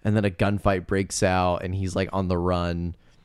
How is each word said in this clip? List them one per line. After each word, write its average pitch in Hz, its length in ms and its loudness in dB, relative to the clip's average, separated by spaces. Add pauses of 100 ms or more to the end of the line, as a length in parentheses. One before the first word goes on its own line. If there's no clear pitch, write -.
And 107 120 2
then 104 80 2
a 98 60 2
gunfight 98 560 0
breaks 98 360 -2
out, 90 420 2
and 92 100 -6
he's, 95 220 -4
like, 98 160 0
on 95 160 -2
the 90 100 2
run 87 580 -2 (280)